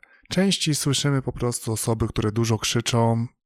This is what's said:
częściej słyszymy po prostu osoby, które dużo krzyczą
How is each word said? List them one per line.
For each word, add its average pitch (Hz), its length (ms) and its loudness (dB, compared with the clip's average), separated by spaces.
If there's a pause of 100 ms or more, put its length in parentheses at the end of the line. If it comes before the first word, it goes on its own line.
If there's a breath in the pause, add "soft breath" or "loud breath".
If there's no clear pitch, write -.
(300 loud breath)
częściej 180 460 0
słyszymy 139 460 0
po 131 100 -6
prostu - 420 -4
osoby, 113 340 0
które 107 240 -2
dużo 110 260 2
krzyczą 117 680 0 (180)